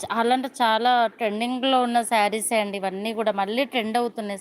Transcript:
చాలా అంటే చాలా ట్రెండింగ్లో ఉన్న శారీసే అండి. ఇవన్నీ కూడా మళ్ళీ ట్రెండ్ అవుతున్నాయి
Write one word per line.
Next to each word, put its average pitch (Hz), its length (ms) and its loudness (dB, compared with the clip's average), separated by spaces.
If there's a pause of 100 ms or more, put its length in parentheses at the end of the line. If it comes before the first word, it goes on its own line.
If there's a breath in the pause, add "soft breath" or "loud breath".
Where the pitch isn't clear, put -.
చాలా 226 340 0
అంటే 262 120 -2 (120)
చాలా 226 300 4 (280)
ట్రెండింగ్లో 240 680 0
ఉన్న 240 140 0 (120)
శారీసే 214 520 2
అండి. 202 180 -4
ఇవన్నీ 196 380 -4
కూడా 220 200 0
మళ్ళీ 214 240 -2 (100)
ట్రెండ్ 220 280 -2
అవుతున్నాయి 214 400 -6